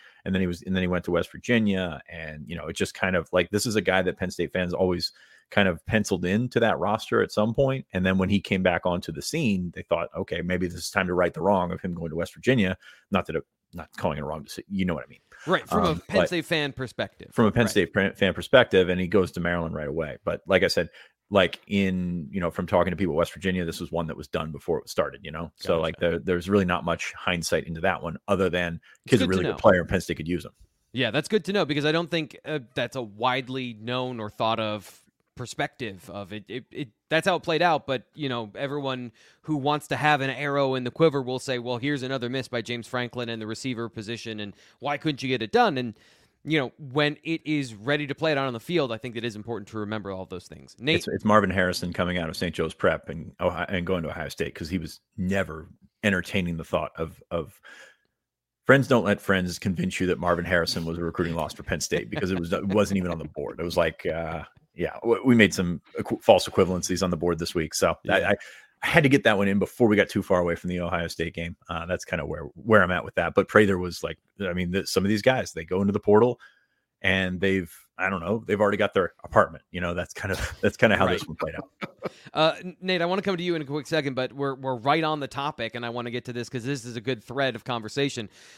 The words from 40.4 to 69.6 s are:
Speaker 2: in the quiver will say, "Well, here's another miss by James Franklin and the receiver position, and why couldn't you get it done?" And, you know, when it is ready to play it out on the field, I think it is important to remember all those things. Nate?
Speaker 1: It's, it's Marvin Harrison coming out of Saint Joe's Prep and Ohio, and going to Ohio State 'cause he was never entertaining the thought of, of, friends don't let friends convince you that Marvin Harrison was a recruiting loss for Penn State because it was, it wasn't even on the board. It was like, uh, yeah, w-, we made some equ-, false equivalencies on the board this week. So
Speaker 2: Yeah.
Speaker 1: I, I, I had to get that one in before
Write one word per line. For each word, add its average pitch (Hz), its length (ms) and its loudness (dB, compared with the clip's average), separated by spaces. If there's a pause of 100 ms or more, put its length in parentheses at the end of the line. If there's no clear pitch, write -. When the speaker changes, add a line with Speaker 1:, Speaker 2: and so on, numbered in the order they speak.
Speaker 2:
in 127 80 -4
the 120 60 -4
quiver 151 300 2
will 127 180 -4
say, 127 200 -4
"Well, 120 180 -4
here's 135 260 -2
another 127 280 -4
miss 131 180 -4
by 117 140 -4
James 117 260 -8
Franklin 123 400 -4
and 113 120 -6
the 107 60 -8
receiver 117 420 -6
position, 110 520 -8
and 104 140 -10 (260)
why 143 160 -4
couldn't 143 260 -4
you 135 60 -4
get 127 120 0
it 113 120 -6
done?" 214 260 4
And, 120 160 -4 (500)
you 151 140 0
know, 127 200 -4
when 147 440 -2
it 165 240 -6
is 139 280 -2
ready 143 340 -2
to 143 80 -6
play 160 160 0
it 139 60 2
out 135 100 0
on 123 40 -4
the 113 80 -6
field, 151 300 -2
I 110 80 -6
think 120 160 -10
it 113 100 -6
is 107 120 -4
important 107 320 -10
to 110 100 -10
remember 104 320 -6
all 95 140 -8
those 90 240 -12
things. - 320 -20
Nate? 143 160 0
Speaker 1:
It's, - 120 -4
it's - 160 -4
Marvin 104 260 6
Harrison 90 420 0
coming 90 260 -2
out 80 100 -4
of 80 80 -10
Saint 87 180 -4
Joe's 80 200 -4
Prep 80 340 0
and 82 320 -12
Ohio, 87 280 -2
and 87 180 -4
going 90 160 -2
to 76 80 -6
Ohio 76 180 -8
State - 280 -6
'cause 80 120 -8
he 90 100 -2
was 80 220 -12 (160)
never 90 520 -2 (340)
entertaining 90 540 0
the 78 80 -8
thought 80 320 -2
of, 82 340 -8
of, 85 300 -6 (1080)
friends 131 220 8
don't 117 160 6
let 101 160 2
friends 90 380 0
convince 90 420 -2
you 92 80 0
that 87 100 2
Marvin 87 260 2
Harrison 87 400 0
was 82 140 -6
a 85 40 -4
recruiting 85 320 -2
loss 76 200 -4
for - 80 -14
Penn 82 180 -4
State - 300 -2
because 92 200 -2
it 92 80 0
was, 85 140 -4
it 92 140 -2
wasn't 98 320 2
even 90 120 -2
on 82 80 -6
the - 60 -10
board. 73 360 -10
It 87 40 -4
was 85 120 -4
like, 82 280 2
uh, 80 380 -4 (320)
yeah, 85 260 -4
w-, 113 240 2
we 127 100 8
made 104 200 8
some 87 260 -2 (180)
equ-, 107 240 -4
false 98 240 10
equivalencies 90 560 2
on 90 80 2
the 87 60 0
board 82 220 0
this 82 160 -4
week. 80 200 -2
So 85 300 2
Speaker 2:
Yeah. 90 100 2
Speaker 1:
I, 95 160 2
I, 101 60 2 (460)
I - 40 -4
had 160 160 4
to 143 60 6
get 139 160 4
that 110 120 4
one 98 120 2
in 98 100 2
before 107 300 2